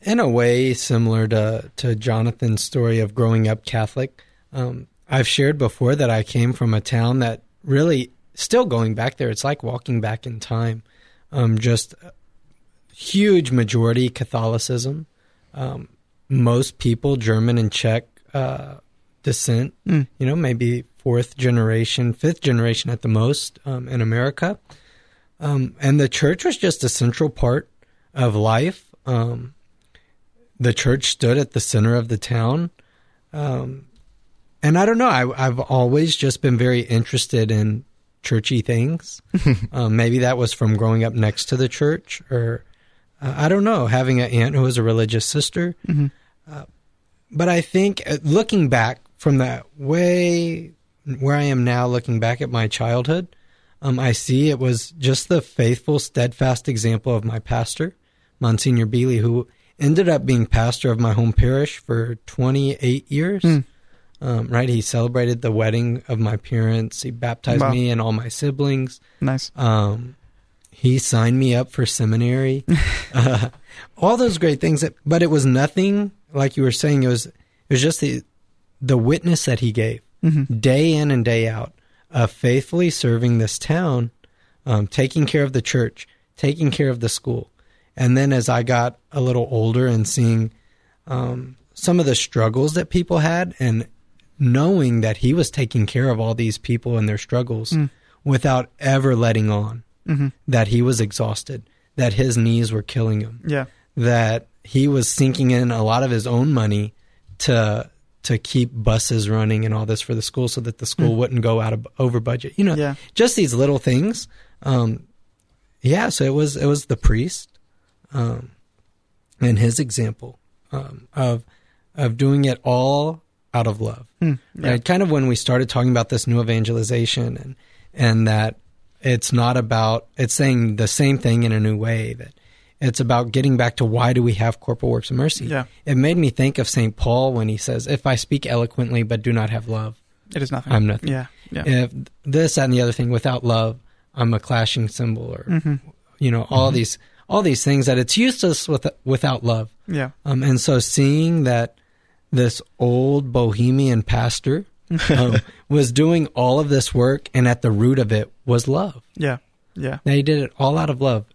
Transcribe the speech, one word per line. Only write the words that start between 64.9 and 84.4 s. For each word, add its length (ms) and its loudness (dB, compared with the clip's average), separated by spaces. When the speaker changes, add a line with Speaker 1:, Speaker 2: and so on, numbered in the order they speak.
Speaker 1:
the 100 -2
wedding 560 0
of 100 -2
my 180 0
parents. 640 -2
He 100 -8
baptized 480 -2
Speaker 2:
Wow. 100 2
Speaker 1:
me 200 0
and 100 0
all 100 -2
my 180 -4
siblings. 720 -4
Speaker 2:
Nice. 340 -4
Speaker 1:
Um, 640 0
he 260 2
signed 400 2
me 160 2
up 160 -2
for 160 -2
seminary. 800 0
Speaker 2:
<laughs> 60 2
Speaker 1:
Uh, 340 2
all 220 2
those 180 2
great 240 0
things. 220 0
That, 100 -2
but 160 4
it 80 2
was 160 4
nothing, 640 2
like 240 -2
you 40 2
were 100 2
saying, 320 2
it 40 2
was, 160 0
it 80 -18
was 100 2
just 220 0
the, 200 -4
the 160 2
witness 480 0
that 140 0
he 120 0
gave 300 -4
Speaker 2:
Mm-hmm. 360 2
Speaker 1:
day 360 4
in 180 0
and 120 2
day 240 2
out 240 -8
of 220 0
faithfully 580 0
serving 480 2
this 200 -2
town, 520 -2